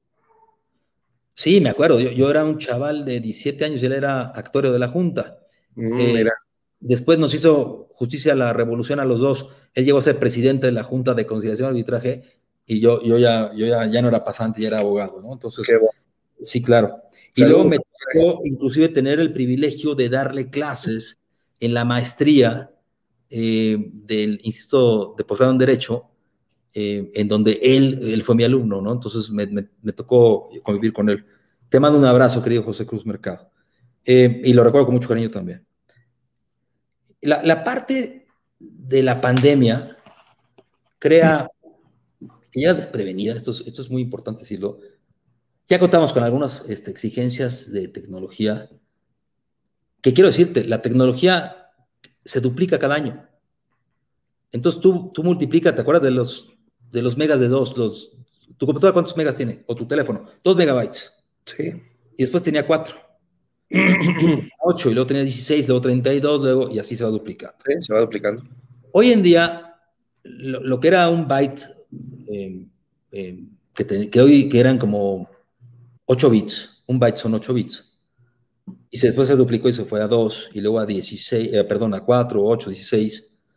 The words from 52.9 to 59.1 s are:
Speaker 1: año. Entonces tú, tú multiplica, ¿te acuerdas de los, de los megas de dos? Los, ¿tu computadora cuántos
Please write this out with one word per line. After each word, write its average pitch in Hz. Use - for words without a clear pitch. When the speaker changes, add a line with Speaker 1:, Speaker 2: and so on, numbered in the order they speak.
Speaker 1:
año. 147
Entonces 160
tú, 180
tú 156
multiplica, 165
¿te 117
acuerdas 147
de 135
los, 123
de 120
los 120
megas 151
de 120
dos? 131
Los, -
¿tu 131
computadora 147
cuántos 170